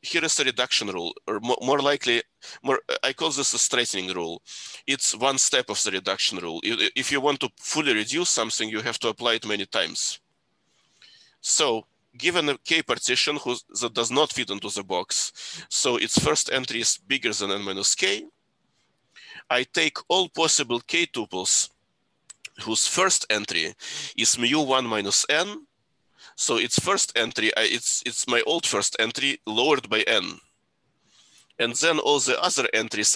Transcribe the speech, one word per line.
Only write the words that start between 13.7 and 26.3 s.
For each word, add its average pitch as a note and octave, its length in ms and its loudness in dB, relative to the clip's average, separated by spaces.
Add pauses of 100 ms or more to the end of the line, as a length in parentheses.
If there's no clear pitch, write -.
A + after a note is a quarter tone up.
that A#2 140 -4
does A#2 160 0
not C#3+ 220 2
fit A2+ 180 -6
into G2+ 180 -8
the G2 160 -6
box, - 880 -6
so B2 260 2
its - 220 0
first - 340 2
entry B2+ 280 -2
is - 180 2
bigger B2+ 340 -2
than G2+ 200 -2
n G2+ 100 -2
minus G2 320 0
k, G3+ 300 0 (1200)
I B2+ 160 2
take D#3+ 320 0 (120)
all F3+ 200 2
possible C3+ 520 2
K E3+ 260 0
tuples - 640 -2 (920)
whose G#2+ 220 0
first F#3 440 2
entry G2 420 -2 (420)
is A2+ 240 2
mu B2 220 4
one C3 260 2
minus G#2 440 0
n. G#3 360 0 (680)